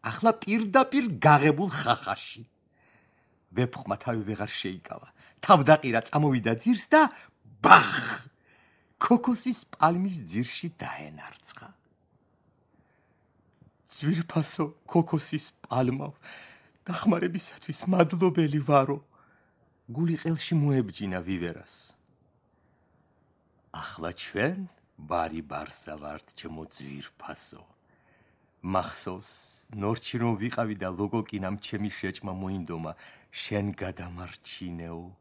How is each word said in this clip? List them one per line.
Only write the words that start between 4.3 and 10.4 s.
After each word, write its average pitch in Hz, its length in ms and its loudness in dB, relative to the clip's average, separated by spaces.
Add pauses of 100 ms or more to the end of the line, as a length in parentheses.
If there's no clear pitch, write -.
შეიკავა. - 580 -10 (340)
თავდაყირა, 143 600 6
წამოვიდა 131 580 2
ძირს 233 300 0
და 311 100 10 (640)
ბახ! - 600 8 (760)
ქოქოსის 247 720 0
პალმის 175 440 2 (120)
ძირში 120 480 -4